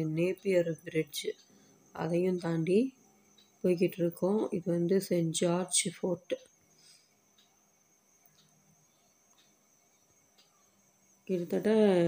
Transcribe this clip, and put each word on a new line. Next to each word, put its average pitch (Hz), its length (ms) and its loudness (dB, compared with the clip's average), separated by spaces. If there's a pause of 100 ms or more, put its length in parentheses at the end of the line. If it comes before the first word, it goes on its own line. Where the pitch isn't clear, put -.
(140)
நேப்பியர் 175 720 0
பிரிட்ஜ். 160 420 -4 (680)
அதையும் 170 460 0
தாண்டி 170 560 0 (680)
போய்கிட்டு 180 360 2
இருக்கோம். 180 520 0
இது 180 200 -4
வந்து 170 300 2
செயின்ட் 170 320 0
ஜார்ஜ் 175 680 -2
ஃபோர்ட். 175 360 -6 (4000)
கிட்டத்தட்ட 180 460 -2 (380)